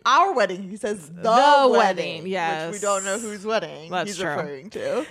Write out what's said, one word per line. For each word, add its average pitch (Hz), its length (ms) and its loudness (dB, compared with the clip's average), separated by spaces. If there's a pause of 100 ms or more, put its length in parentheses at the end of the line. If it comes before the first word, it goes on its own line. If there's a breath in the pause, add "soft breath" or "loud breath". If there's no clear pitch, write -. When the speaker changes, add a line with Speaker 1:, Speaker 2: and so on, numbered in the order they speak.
Speaker 1:
"our 339 260 4
wedding." 190 340 -2
He 202 100 -12
says 208 320 -6
"the 175 120 -16
Speaker 2:
The 269 480 6
Speaker 1:
wedding," - 20 6
Speaker 2:
wedding, 180 560 0
yes. 165 440 -4
Speaker 1:
which 202 100 -10
we 208 60 -4
don't 196 180 0
know 196 140 -4
whose 208 260 -10
wedding 165 460 -6
Speaker 2:
That's 180 180 -4
Speaker 1:
he's 185 80 -8
Speaker 2:
true. 175 120 -4
Speaker 1:
referring 147 420 -8
to. 196 400 -4